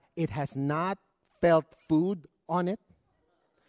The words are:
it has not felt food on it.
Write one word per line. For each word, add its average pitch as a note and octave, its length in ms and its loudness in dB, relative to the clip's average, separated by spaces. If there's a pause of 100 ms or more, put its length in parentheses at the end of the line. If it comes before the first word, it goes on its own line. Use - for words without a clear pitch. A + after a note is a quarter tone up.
(160)
it E3 120 -2
has C#3 260 -6
not D3+ 440 -4 (420)
felt E3 240 4 (240)
food E3 400 0 (180)
on F3 220 -2
it. G3+ 100 -6 (920)